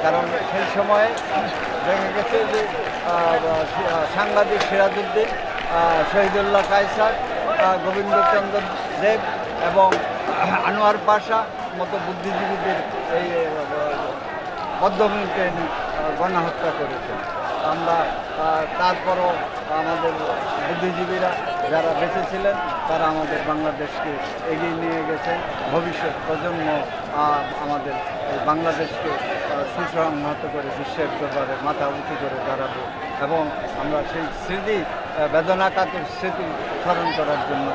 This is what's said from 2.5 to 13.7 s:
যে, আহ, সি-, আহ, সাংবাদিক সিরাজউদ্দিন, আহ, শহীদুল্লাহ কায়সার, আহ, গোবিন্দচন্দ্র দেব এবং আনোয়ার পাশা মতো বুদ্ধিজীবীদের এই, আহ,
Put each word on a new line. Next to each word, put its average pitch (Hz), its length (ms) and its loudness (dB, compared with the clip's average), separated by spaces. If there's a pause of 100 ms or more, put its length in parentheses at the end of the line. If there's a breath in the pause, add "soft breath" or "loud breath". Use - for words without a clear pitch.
যে, 214 140 2
আহ, 170 720 2 (400)
সি-, 175 180 0
আহ, 156 100 2 (100)
সাংবাদিক 208 460 4
সিরাজউদ্দিন, 196 640 4
আহ, 165 760 2 (100)
শহীদুল্লাহ 202 560 4
কায়সার, 202 440 4 (360)
আহ, 190 360 4
গোবিন্দচন্দ্র 202 760 2 (400)
দেব 220 180 4 (460)
এবং 190 260 6 (760)
আনোয়ার 208 300 4 (100)
পাশা 214 380 4 (340)
মতো 180 280 -2
বুদ্ধিজীবীদের 190 720 -2 (420)
এই, 170 280 2
আহ, - 1400 -4